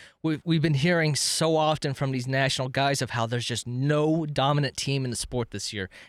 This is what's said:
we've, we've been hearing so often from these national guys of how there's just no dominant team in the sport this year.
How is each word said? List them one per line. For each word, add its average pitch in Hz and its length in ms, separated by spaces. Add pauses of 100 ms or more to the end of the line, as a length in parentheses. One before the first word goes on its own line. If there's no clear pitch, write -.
(220)
we've, 156 220
we've 165 160
been 156 140
hearing 156 420
so 160 400
often 156 380
from 135 180
these 127 160
national 131 400
guys 139 320
of 123 100
how 117 160
there's 117 200
just - 200
no 151 600
dominant 143 500
team 139 280
in 127 60
the 113 60
sport - 340
this - 220
year. 98 160 (200)